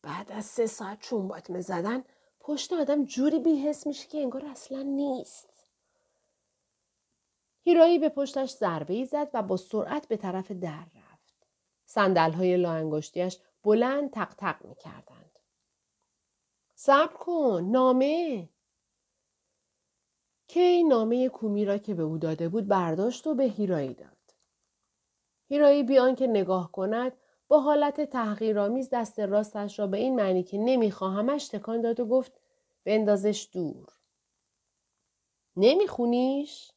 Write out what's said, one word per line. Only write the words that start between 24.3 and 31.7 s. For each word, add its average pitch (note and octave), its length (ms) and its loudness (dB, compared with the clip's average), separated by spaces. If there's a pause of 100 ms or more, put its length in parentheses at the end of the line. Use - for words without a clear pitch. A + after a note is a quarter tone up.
هیرویی C#4+ 360 6
بی C4 160 6
آنکه C4 280 2
نگاه F#3 440 0
کند، A3 420 -4 (340)
با D4+ 120 8
حالت D4 420 2
تحقیرآمیز A3 920 -2
دست A3+ 280 -4
راستش G#3 600 -2
را G3+ 80 -2
به G3 100 -2
این B3+ 180 0
معنی F#3 280 2
که G3+ 140 -6
نمیخواهمش A3 880 0
تکان A3+ 340 -6